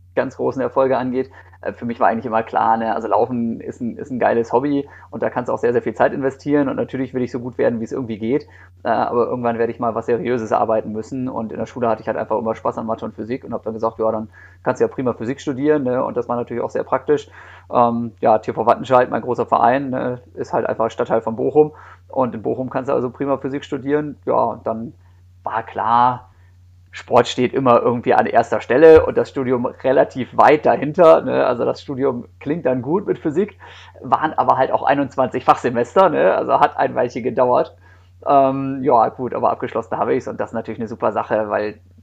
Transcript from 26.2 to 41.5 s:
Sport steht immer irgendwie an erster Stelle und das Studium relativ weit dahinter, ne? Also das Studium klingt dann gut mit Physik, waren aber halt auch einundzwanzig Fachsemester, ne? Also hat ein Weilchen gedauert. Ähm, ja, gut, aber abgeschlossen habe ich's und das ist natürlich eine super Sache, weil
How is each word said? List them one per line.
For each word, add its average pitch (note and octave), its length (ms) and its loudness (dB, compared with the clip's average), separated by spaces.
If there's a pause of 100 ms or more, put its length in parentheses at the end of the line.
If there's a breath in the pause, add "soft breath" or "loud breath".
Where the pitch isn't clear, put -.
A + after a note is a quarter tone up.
Sport - 380 2
steht - 260 -2
immer B2+ 260 6
irgendwie B2 340 2
an - 120 4
erster A#2 340 2
Stelle D#3+ 460 8
und B2 100 -2
das A#2+ 140 0
Studium B2+ 340 -2
relativ C3+ 720 0
weit - 300 6
dahinter, D#3+ 540 6
ne? C3 260 0
Also A#2+ 180 0
das B2 160 -2
Studium C3 440 -4 (160)
klingt D#3+ 260 -4
dann B2+ 160 0
gut E3 240 -2
mit F#3 140 -2
Physik, E3+ 380 -4 (440 loud breath)
waren D3 300 0
aber B2 260 2
halt C3 140 0
auch - 100 0
einundzwanzig C3+ 600 -2
Fachsemester, C3+ 640 2
ne? D#3 260 2
Also B2 240 0
hat D3 180 2
ein B2+ 200 -2
Weilchen B2 260 -2
gedauert. B2 540 0 (500 soft breath)
Ähm, C3+ 560 2
ja, B2 280 4
gut, B2 240 -8
aber A#2 180 0
abgeschlossen - 440 -6
habe B2+ 200 0
ich's B2 100 -4
und A2 140 -10
das A2 100 -6
ist - 40 -16
natürlich A2+ 260 -8
eine A2+ 80 -8
super A2+ 240 -2
Sache, G#2+ 360 -2
weil G#2 300 -4 (240)